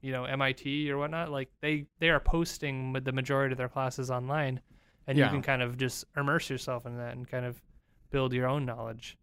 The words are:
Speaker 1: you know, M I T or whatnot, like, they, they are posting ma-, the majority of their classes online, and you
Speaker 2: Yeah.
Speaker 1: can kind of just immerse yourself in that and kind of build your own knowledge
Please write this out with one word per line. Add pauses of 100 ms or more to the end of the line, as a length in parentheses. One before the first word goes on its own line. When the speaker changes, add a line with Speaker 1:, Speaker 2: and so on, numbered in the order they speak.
Speaker 1:
you
know,
M
I
T
or
whatnot,
like, (100)
they, (120)
they
are
posting
ma-,
the
majority
of
their
classes
online, (460)
and
you
Speaker 2:
Yeah.
Speaker 1:
can
kind
of
just (100)
immerse
yourself
in
that
and
kind
of (500)
build
your
own
knowledge